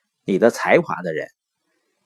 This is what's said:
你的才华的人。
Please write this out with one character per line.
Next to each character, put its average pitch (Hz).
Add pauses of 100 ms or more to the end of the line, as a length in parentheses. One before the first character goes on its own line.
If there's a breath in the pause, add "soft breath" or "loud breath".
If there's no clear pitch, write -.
(260)
你 95
的 113
才 117
华 90
的 85
人。 73 (760)